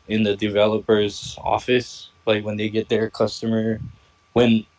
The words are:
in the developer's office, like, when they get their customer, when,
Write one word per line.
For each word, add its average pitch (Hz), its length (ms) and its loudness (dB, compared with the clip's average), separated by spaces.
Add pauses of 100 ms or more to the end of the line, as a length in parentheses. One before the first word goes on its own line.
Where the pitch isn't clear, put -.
in 110 140 0
the 104 140 0
developer's 104 1040 0
office, - 720 -4 (160)
like, 107 180 2
when 107 120 -6
they 107 140 -4
get 107 180 -2
their 110 220 0
customer, 113 680 -2 (540)
when, 117 320 4 (140)